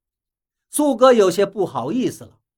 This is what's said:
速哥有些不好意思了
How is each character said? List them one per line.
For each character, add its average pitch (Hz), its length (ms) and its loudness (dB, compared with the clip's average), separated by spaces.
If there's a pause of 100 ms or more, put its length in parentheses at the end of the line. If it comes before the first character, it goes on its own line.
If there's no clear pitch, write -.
(680)
速 294 260 -2
哥 254 180 4
有 202 160 4
些 190 160 0
不 196 200 -4
好 135 260 -8
意 226 180 -4
思 - 140 -12
了 - 160 -20 (180)